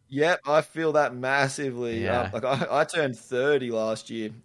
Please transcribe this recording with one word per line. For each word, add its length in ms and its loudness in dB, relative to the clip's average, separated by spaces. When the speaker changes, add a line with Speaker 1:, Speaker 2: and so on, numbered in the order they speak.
Speaker 1:
Yep, 380 0
I 160 4
feel 320 -2
that 220 4
massively. 880 -2
Speaker 2:
Yeah. 180 0
Speaker 1:
Uh, 180 -6
like, 60 -4
I, 360 0
I 40 2
turned 320 -2
thirty 540 0
last 380 -2
year, 200 -6